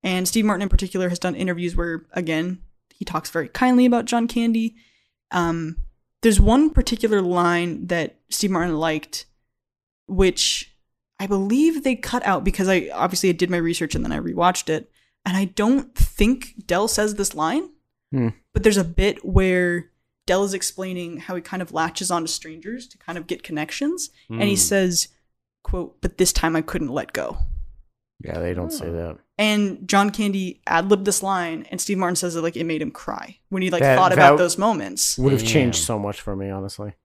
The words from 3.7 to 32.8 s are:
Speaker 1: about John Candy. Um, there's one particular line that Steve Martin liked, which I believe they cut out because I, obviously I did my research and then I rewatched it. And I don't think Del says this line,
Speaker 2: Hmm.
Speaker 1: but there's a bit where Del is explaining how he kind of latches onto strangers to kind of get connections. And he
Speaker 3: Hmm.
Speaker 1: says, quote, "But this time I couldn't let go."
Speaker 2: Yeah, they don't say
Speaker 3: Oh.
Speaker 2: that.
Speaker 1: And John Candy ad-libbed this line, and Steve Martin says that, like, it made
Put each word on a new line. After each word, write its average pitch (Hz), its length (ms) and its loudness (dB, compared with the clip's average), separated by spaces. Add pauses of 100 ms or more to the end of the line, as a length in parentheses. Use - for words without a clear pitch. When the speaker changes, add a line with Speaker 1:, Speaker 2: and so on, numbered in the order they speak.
Speaker 1:
about 240 200 4
John 233 240 0
Candy. 226 480 0 (560)
Um, 165 460 -2 (440)
there's 214 160 6
one 240 320 8
particular 220 500 2
line 175 680 0
that 170 320 -4 (100)
Steve 196 220 -2
Martin 170 240 0
liked, 156 500 -4 (800)
which - 680 0 (440)
I 196 80 -8
believe 247 560 2
they 262 140 0
cut 247 280 -4
out 185 200 0
because 190 240 2
I, 160 260 2
obviously 180 340 0
I 175 40 4
did 175 180 0
my 180 60 0
research 170 380 -2
and 156 100 -2
then 156 80 -4
I 147 80 -2
rewatched - 480 0
it. 156 220 -4 (340)
And 185 120 0
I 196 100 2
don't 220 500 0
think - 580 2 (120)
Del 190 220 0
says 214 280 0
this 196 180 -4
line, 185 360 -2 (420)
Speaker 2:
Hmm. 123 160 0 (240)
Speaker 1:
but - 100 0
there's 208 140 6
a 190 80 2
bit 185 400 0
where 180 680 2 (360)
Del 190 180 2
is 196 100 -4
explaining 180 640 -8
how 185 160 -10
he 175 80 -6
kind 185 200 -8
of 170 100 -12
latches 170 380 -2
onto 165 180 -2
strangers 175 600 -10
to - 100 -20
kind 170 200 -12
of 165 80 -14
get - 160 -8
connections. 180 680 -6 (180)
And - 140 -4
he 202 120 2
Speaker 3:
Hmm. - 20 0
Speaker 1:
says, 185 520 2 (540)
quote, - 380 -4
"But - 180 -6
this 185 140 4
time 160 240 0
I 160 60 0
couldn't 160 260 -4
let 135 240 -6
go." - 260 -6 (840)
Speaker 2:
Yeah, 80 140 -8
they 87 160 -4
don't 87 180 -6
say 294 140 -8
Speaker 3:
Oh. 85 60 -6
Speaker 2:
that. 82 260 -8 (200)
Speaker 1:
And 208 480 0
John 202 240 2
Candy 196 560 -4
ad-libbed 190 380 2
this 196 180 0
line, 180 480 -4
and 185 100 -10
Steve 202 180 -2
Martin 180 180 0
says 175 180 -4
that, 165 80 -4
like, 170 140 -4
it 170 80 -4
made 160 160 -2